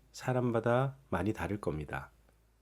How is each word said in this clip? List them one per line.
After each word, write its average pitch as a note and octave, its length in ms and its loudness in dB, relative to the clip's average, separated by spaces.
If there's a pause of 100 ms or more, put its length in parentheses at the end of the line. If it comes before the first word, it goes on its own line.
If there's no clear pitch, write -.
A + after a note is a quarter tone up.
(120)
사람마다 B2 840 2 (120)
많이 F#2 240 0
다를 F2+ 280 -4
겁니다. D2 520 -4 (500)